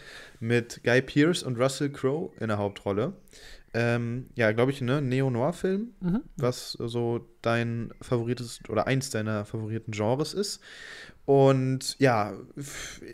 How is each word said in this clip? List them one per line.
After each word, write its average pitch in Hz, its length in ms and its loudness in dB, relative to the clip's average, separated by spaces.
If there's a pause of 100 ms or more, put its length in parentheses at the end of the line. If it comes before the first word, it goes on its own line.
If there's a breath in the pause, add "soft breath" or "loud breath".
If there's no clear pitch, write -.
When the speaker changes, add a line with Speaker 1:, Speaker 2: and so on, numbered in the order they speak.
(400 loud breath)
Speaker 1:
mit 117 460 0
Guy 120 160 6
Pearce 151 420 2
und 127 160 -4
Russell 139 300 0
Crowe 143 500 -2
in 117 80 -4
der 107 120 0
Hauptrolle. 101 540 0 (640 loud breath)
Ähm, 120 580 0
ja, 110 180 4
glaub 120 160 4
ich, 139 100 -2
ne, 131 220 0
Neo-Noir-Film, 139 880 0 (100)
Speaker 2:
Mhm. 185 220 0 (160)
Speaker 1:
was 127 340 -2
so 117 560 -2 (140)
dein 117 580 0
favorites 120 680 -4
oder 110 180 2
eins 135 220 0
deiner 107 340 -2
favoriten 110 480 -6
Genres 117 420 0
ist. - 280 -6 (640 loud breath)
Und 135 760 4
ja, 110 320 4 (240)
f-, - 460 -12 (120)